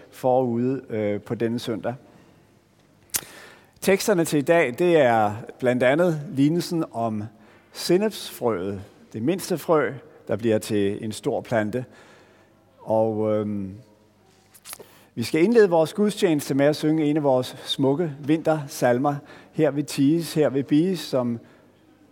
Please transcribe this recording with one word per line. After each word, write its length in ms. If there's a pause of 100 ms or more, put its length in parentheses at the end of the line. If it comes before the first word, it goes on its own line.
(120)
forude, 760
øh, 320
på 140
denne 240
søndag. 360 (1900)
Teksterne 440
til 140
i 40
dag, 360
det 180
er 360 (260)
blandt 240
andet 460
lignelsen 600
om 320 (500)
sennepsfrøet, 1080 (320)
det 80
mindste 360
frø, 340 (360)
der 80
bliver 220
til 460
en 80
stor 300
plante. 440 (920)
Og, 520
øhm, 440 (1400)
vi 80
skal 200
indlede 260
vores 240
gudstjeneste 600
med 120
at 100
synge 300
en 120
af 60
vores 320 (100)
smukke 540
vintersalmer, 960 (360)
Her 200
vi 120
ties, 500
her 160
vi 140
bies, 360
som 400 (720)